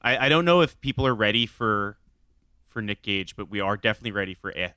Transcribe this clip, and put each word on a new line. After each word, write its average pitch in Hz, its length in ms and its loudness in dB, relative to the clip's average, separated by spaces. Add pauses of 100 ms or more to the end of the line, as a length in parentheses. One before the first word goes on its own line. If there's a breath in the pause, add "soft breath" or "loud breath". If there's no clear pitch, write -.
I, 127 240 0
I - 20 4
don't 160 160 4
know 175 160 6
if - 200 0
people 135 260 -2
are 127 80 2
ready 110 320 2
for, 104 500 -2 (720)
for 120 140 -10
Nick 104 200 -6
Gage, 98 320 -4
but 95 160 -12
we 104 80 -6
are 98 180 0
definitely 107 360 -2
ready 98 220 -4
for - 180 -12
E-, 90 240 -6